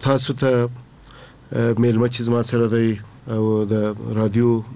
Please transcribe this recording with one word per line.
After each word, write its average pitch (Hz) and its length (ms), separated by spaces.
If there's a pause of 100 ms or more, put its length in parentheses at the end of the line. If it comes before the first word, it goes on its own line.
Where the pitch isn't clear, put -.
تاسو 135 300
ته، 131 200
اه، - 1300
میلمه 120 280
چې 120 160
زما 117 200
سره 117 240
دی 113 320 (300)
او 110 360
د 107 320 (180)
رادیو 110 480 (140)